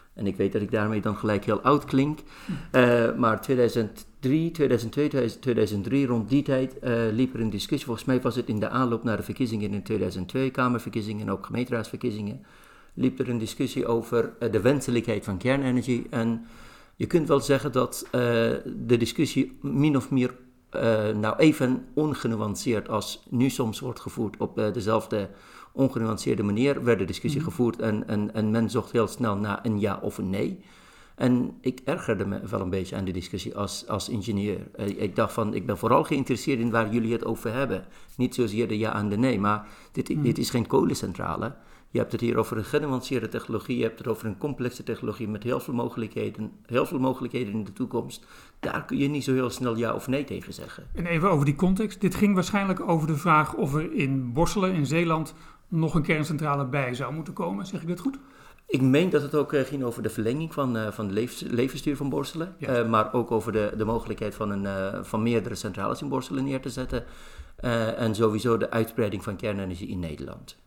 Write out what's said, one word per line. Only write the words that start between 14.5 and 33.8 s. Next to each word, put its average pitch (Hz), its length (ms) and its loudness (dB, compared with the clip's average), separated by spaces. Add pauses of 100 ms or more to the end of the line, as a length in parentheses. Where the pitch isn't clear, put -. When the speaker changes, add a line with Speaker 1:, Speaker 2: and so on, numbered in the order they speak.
Speaker 1:
de 104 100 4
wenselijkheid 120 600 2
van 98 140 -2
kernenergie. 127 720 0
En 117 360 0 (500)
je 113 120 -2
kunt 165 200 2
wel 143 120 6
zeggen 135 320 2
dat, 123 340 0
eh, - 60 -14 (540)
de 120 320 2
discussie 127 640 0
min 143 360 4
of - 140 0
meer, 127 240 2 (340)
eh, 110 400 2
nou 107 280 0
even 131 560 4
ongenuanceerd 113 960 0
als - 400 -4
nu 127 200 4
soms 113 300 -2
wordt 127 200 -8
gevoerd, - 380 -4
op, - 220 -4
eh, 107 140 2
dezelfde 107 560 0 (440)
ongenuanceerde 113 720 2
manier 120 400 2
werd 117 160 6
de 98 60 0
discussie 139 360 -2
Speaker 2:
Mhm. 165 80 -4
Speaker 1:
gevoerd 120 300 0
en, 110 280 0
en, 104 260 -2
en 107 180 2
men 113 180 2
zocht 110 220 -2
heel 113 160 4
snel 107 280 0
naar 101 280 -2
een 107 160 0
ja 98 220 0
of - 160 -4
een 92 120 -4
nee. 101 340 -2 (520)
En 127 460 2
ik - 240 -2
ergerde 113 400 -2
me 101 140 -2 (100)
wel 101 120 -2
een 92 80 -2
beetje 92 260 -2
aan 101 80 -4
die 92 100 -2
discussie 90 440 -6
als, 101 300 -6